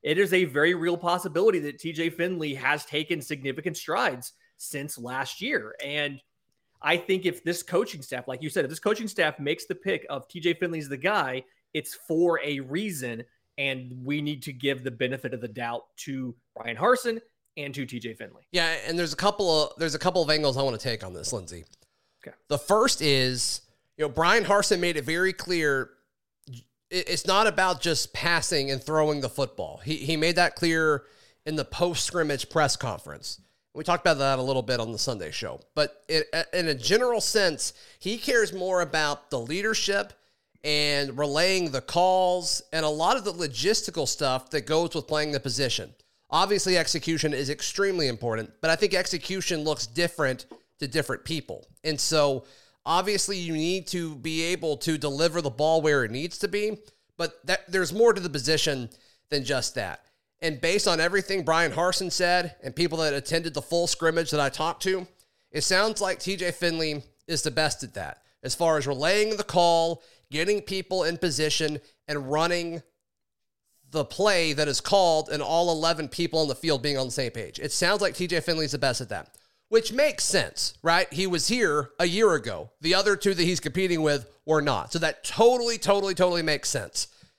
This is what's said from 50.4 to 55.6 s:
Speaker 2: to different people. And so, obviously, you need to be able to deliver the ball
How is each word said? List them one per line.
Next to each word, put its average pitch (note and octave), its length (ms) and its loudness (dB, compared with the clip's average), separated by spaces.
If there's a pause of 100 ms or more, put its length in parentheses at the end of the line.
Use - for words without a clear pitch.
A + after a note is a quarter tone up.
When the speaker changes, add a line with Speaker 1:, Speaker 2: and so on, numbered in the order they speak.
Speaker 2:
to C#3+ 80 -4
different C#3 380 -2
people. - 420 -8 (160)
And D#3 160 -2
so, C#3+ 460 2 (420)
obviously, F#3+ 500 2
you E3+ 160 -4
need E3+ 360 -2
to E3 260 -4
be D#3+ 300 -4
able E3 340 -2
to D#3+ 180 0
deliver D3+ 460 0
the C#3+ 80 -2
ball D3+ 320 2